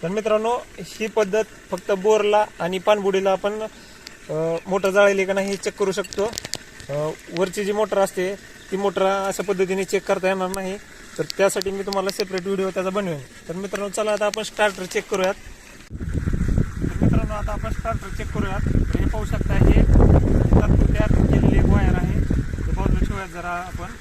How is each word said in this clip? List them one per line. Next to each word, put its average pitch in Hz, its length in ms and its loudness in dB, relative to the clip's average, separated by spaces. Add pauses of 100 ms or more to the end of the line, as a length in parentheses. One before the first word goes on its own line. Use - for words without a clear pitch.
तर 160 40 -4
मित्रांनो, 214 500 0 (220)
ही 208 280 -8
पद्धत 214 360 0 (280)
फक्त 185 200 -6
बोरला 208 540 2 (140)
आणि 185 200 -4
पाणबुडीला 196 520 2
आपण, 202 280 -2 (720)
अ, 147 40 -6 (340)
मोटर 190 220 0
जळाली 196 360 4
का 190 80 -2
नाही 196 160 -2
हे 196 60 -4
चेक 196 200 -6
करू 196 160 0
शकतो. 202 400 -4 (580)
अ, 151 220 -4 (260)
वरची 190 280 -2
जी 196 60 -4
मोटर 208 260 -2
असते 196 380 -2 (360)
ती 190 60 -4
मोटर 190 280 0
अशा 196 380 -2
पद्धतीने 190 420 -2
चेक 190 180 -2
करता 190 240 -2
येणार 185 280 -2
नाही, 190 220 -6 (400)
तर 165 60 -4 (140)
त्यासाठी 196 340 0
मी 196 140 -6
तुम्हाला 196 240 -2
सेपरेट 190 320 -4
व्हिडिओ 190 280 -4
त्याचा 185 200 -4
बनवेन. 185 320 -4 (260)
तर 165 80 -8
मित्रांनो, 196 340 -6
चला 214 220 -2
आता 208 140 0
आपण 208 180 -2
स्टार्टर 190 420 -2
चेक 190 220 -6
करूयात. 190 260 0
तर - 1700 -4
मित्रांनो, - 320 2
आता 208 180 -6
आपण 220 200 -6
स्टार्टर - 380 -6
चेक - 180 -8
करूयात. 160 380 -4
तर - 340 0
हे - 60 0
पाहू 220 200 -2
शकता, - 280 -2
हे - 280 6 (800)
तात्पुरत्या - 420 4
आत - 180 4
गेलेली - 360 4
एक - 80 6
वायर - 300 4
आहे, - 260 0 (460)
ते - 40 0
बाजूला - 340 2
ठेवूयात 196 220 -6
जरा 175 220 -10
आपण. 175 520 -8